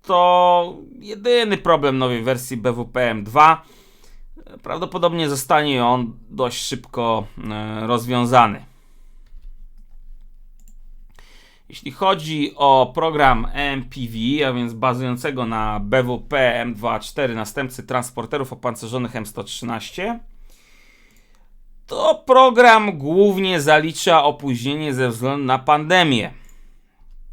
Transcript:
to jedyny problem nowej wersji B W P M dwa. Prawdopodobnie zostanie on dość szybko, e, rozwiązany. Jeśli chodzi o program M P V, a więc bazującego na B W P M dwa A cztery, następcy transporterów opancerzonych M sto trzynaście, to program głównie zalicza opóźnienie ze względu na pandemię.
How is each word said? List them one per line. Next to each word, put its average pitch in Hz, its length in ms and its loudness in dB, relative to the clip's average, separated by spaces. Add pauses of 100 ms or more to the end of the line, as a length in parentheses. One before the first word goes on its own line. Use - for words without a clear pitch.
to 180 760 2 (220)
jedyny 214 600 -2
problem 143 400 2
nowej 123 240 -2
wersji 127 340 -4
B 117 160 -2
W 120 120 -6
P 123 260 -2
M 107 140 -6
dwa. 151 380 4 (1000)
Prawdopodobnie 170 640 -2
zostanie 143 560 0
on 123 340 0 (120)
dość - 340 -4
szybko, 117 600 -4 (240)
e, 107 360 -8
rozwiązany. 120 800 2 (3000)
Jeśli - 220 -16
chodzi 156 640 -2
o 135 380 4
program 147 580 2
M 139 320 -4
P 131 160 -16
V, 120 480 -4
a 131 40 -2
więc 120 220 -6
bazującego 123 720 -4
na 107 340 -4
B 107 220 0
W 123 160 -4
P 127 360 0
M 117 200 -6
dwa 113 180 -4
A 107 80 -4
cztery, 127 340 -4
następcy 123 480 -8
transporterów 123 680 -8
opancerzonych 120 640 -8
M 107 100 -10
sto 107 180 -12
trzynaście, 180 760 -10 (1700)
to 311 400 -2
program 233 720 6
głównie 185 600 2
zalicza 156 640 4
opóźnienie 143 720 -4
ze 127 140 0
względu 127 360 -4
na 131 140 0
pandemię. 151 760 2 (1000)